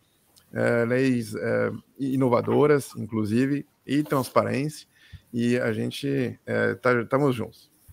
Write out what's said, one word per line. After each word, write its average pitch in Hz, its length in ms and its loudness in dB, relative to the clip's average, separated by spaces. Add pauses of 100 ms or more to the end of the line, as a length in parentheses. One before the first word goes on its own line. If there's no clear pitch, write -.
(520)
é, 117 320 2
leis, 123 500 0
é, 113 380 -2 (260)
inovadoras, 131 1000 2
inclusive, 113 720 0 (180)
e 143 200 0
transparência, 131 800 -2 (460)
e 120 260 0
a 120 140 0
gente, 120 720 -4
é, 110 300 0
tá, 120 280 2
tamo 135 280 2
juntos. - 380 -10 (220)